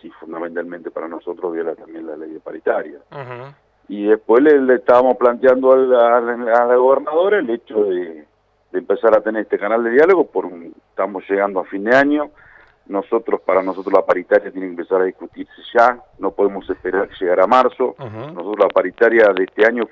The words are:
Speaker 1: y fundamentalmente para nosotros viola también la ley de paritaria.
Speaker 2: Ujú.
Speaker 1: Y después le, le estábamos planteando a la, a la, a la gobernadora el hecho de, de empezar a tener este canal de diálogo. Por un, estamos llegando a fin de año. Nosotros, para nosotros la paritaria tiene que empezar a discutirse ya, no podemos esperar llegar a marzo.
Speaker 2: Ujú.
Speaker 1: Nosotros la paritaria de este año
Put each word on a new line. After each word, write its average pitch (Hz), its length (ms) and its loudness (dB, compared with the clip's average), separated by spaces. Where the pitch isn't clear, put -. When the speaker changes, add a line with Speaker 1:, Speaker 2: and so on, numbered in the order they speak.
Speaker 1:
y 82 80 -20
fundamentalmente 85 800 -12
para 82 180 -10
nosotros 85 460 -10
viola 82 220 -6
también 80 320 -18
la 78 80 -12
ley 78 160 -16
de 78 80 -16
paritaria. 85 600 -8
Speaker 2:
Ujú. 127 420 -16
Speaker 1:
Y 101 160 -8
después 110 360 2
le, 147 180 6
le 127 160 4
estábamos 123 420 2
planteando 127 540 2
a 131 60 8
la, 123 400 4
a 123 40 2
la, 120 320 -2
a - 20 2
la 123 100 4
gobernadora 151 600 2
el 151 140 -2
hecho 110 320 -4
de, 87 420 -6
de 92 80 -4
empezar 101 360 2
a 104 60 2
tener 110 220 -4
este 101 160 -4
canal 110 240 -2
de 117 80 -2
diálogo. 160 340 4
Por - 200 -6
un, 85 280 -16
estamos 98 400 -6
llegando 98 300 0
a 85 60 -6
fin 98 180 -10
de 117 120 0
año. 147 360 0
Nosotros, 101 540 -4
para 95 220 0
nosotros 95 300 -6
la 95 120 2
paritaria 92 460 0
tiene 95 160 -10
que 87 60 -12
empezar 85 280 -4
a 92 40 2
discutirse 90 480 -10
ya, 120 260 2
no 95 120 -6
podemos 98 380 -4
esperar 92 400 -4
llegar 90 220 0
a 92 60 -8
marzo. 127 500 0
Speaker 2:
Ujú. 123 360 -14
Speaker 1:
Nosotros 180 260 -8
la 98 80 4
paritaria 107 640 2
de 92 120 0
este 104 200 0
año 117 260 -2